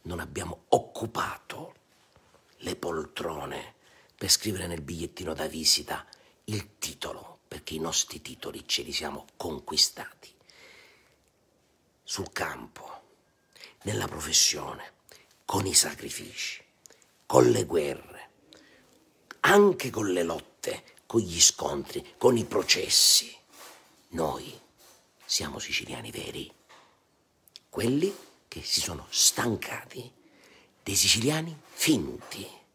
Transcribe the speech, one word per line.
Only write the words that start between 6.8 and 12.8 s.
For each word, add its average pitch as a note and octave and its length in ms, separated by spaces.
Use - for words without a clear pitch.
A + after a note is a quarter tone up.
perché - 260
i D#2 60
nostri - 420
titoli - 460
ce - 140
li - 100
siamo D2 340
conquistati - 960
sul - 280
campo. - 720